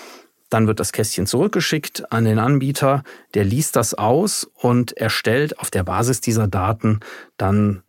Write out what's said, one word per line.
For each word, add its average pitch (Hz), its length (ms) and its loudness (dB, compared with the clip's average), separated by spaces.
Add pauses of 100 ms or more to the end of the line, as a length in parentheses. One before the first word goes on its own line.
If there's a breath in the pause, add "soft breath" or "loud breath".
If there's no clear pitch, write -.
(500 loud breath)
Dann 110 180 2
wird 107 100 0
das - 140 -4
Kästchen 98 340 -2
zurückgeschickt 160 840 -2
an 117 120 2
den 110 140 4
Anbieter, 135 640 2 (320 loud breath)
der 101 100 2
liest 120 300 0
das 117 200 0
aus 143 600 0
und 123 420 2
erstellt 117 600 0
auf - 140 -8
der 95 100 0
Basis 117 380 0
dieser 113 260 0
Daten 107 540 0 (360 loud breath)
dann 101 520 0